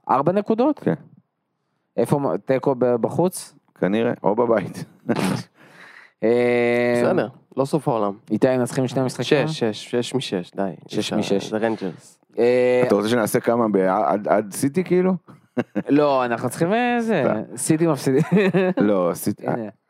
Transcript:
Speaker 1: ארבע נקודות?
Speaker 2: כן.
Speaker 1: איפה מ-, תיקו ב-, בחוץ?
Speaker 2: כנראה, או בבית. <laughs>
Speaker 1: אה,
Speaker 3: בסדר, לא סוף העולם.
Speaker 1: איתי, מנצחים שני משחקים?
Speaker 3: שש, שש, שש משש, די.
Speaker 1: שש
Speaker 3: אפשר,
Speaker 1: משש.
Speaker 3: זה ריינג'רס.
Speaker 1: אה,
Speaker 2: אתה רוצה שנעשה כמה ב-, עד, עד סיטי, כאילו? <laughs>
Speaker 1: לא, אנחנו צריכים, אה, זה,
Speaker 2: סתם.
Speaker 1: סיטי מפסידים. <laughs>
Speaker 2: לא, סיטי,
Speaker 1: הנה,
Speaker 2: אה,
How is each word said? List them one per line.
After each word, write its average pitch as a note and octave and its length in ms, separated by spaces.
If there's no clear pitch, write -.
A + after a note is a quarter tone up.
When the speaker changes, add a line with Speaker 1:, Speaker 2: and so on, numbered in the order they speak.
Speaker 1:
ארבע C#3+ 220
נקודות? A3 460
Speaker 2:
כן. - 160
Speaker 1:
איפה A#2 220
מ-, A2 180
תיקו C3 420
ב-, B2 60
בחוץ? A#2+ 600
Speaker 2:
כנראה, A2 320
או G2+ 140
בבית. A2+ 480
<laughs> A#2 60
Speaker 1:
אה, A#2+ 840
Speaker 3:
בסדר, C3 240
לא C3+ 80
סוף D3+ 240
העולם. G#2+ 240
Speaker 1:
איתי, B2+ 260
מנצחים B2 320
שני C3 160
משחקים? C3 440
Speaker 3:
שש, D3+ 160
שש, G#2+ 320
שש A#2+ 180
משש, G2+ 420
די. G2 60
Speaker 1:
שש - 100
Speaker 3:
אפשר, - 180
Speaker 1:
משש. G2+ 340
Speaker 3:
זה A2 60
ריינג'רס. G#2 600
Speaker 1:
אה, B2 480
Speaker 2:
אתה A2 80
רוצה G#2 140
שנעשה A#2 320
כמה A#2 280
ב-, G2 80
עד, F#2 520
עד G2 240
סיטי, C#3+ 320
כאילו? F#3 300
<laughs> G#2 320
Speaker 1:
לא, C#3 360
אנחנו A#2+ 260
צריכים, E3+ 220
אה, A#3+ 280
זה, A3 260
Speaker 2:
סתם. G#2+ 300
Speaker 1:
סיטי D#3+ 300
מפסידים. C#3 360
<laughs> F#3 180
Speaker 2:
לא, - 380
סיטי, - 320
Speaker 1:
הנה, B2+ 160
Speaker 2:
אה, G#2 60